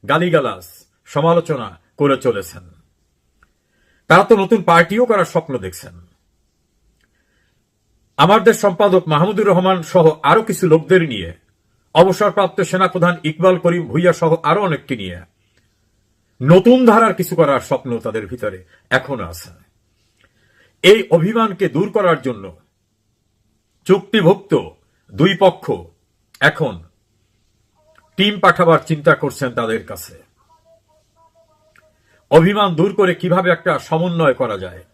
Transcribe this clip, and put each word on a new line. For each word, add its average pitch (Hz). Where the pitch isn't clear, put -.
গালিগালাজ, 143
সমালোচনা 147
করে 139
চলেছেন। 98
তারা 180
তো 220
নতুন 196
পার্টিও 175
করার 208
স্বপ্ন 147
দেখছেন। 92
আমার 185
দেশ 220
সম্পাদক 190
মাহমুদুর 185
রহমান 180
সহ 160
আরো 175
কিছু 185
লোকদের 160
নিয়ে, 98
অবসরপ্রাপ্ত 190
সেনাপ্রধান 175
ইকবাল 170
করিম 170
ভুইয়া 165
সহ 165
আরো 175
অনেককে 151
নিয়ে 92
নতুন 196
ধারার 220
কিছু 175
করার 143
স্বপ্ন 123
তাদের 107
ভিতরে 101
এখনো 127
আছে। 85
এই 202
অভিমানকে 196
দূর 160
করার 175
জন্য 98
চুক্তিভুক্ত 190
দুই 170
পক্ষ 185
এখন 123
টিম 202
পাঠাবার 170
চিন্তা 151
করছেন 131
তাদের 113
কাছে। -
অভিমান 185
দূর 185
করে 180
কিভাবে 180
একটা 160
সমন্বয় 165
করা 113
যায়। 87